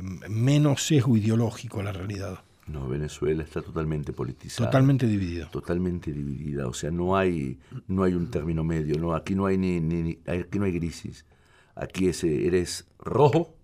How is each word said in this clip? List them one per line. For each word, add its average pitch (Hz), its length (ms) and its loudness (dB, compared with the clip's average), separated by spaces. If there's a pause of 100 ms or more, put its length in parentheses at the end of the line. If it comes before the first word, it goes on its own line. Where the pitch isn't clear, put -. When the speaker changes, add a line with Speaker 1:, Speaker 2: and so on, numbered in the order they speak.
(280)
Speaker 1:
menos 139 580 4
sesgo 135 300 6
ideológico 110 640 0
a 98 40 -4
la 101 80 -4
realidad? 95 480 -8 (260)
Speaker 2:
No, 69 220 -6
Venezuela 76 540 -2
está 80 180 -8
totalmente 78 520 -4
politizada. 65 580 -4
Speaker 1:
Totalmente 135 360 4
dividido. 87 420 -2
Speaker 2:
Totalmente 87 640 -2
dividida. 71 560 -6
O 64 40 -6
sea, - 200 -6
no 87 240 0
hay, 82 420 0 (300)
no 95 160 2
hay 92 100 4
un 85 160 -2
término 80 320 -2
medio. 78 360 0
No, 82 160 0
aquí 80 200 -2
no 98 120 2
hay 95 120 2
ni, 92 220 0
ni, 82 220 0
ni, 82 160 -4 (120)
aquí 90 300 -4
no 101 40 0
hay 95 80 0
grises. 82 540 -6 (480)
Aquí - 340 -2
es, 82 140 0
eh, 78 240 2
eres 90 400 0 (140)
rojo 139 640 2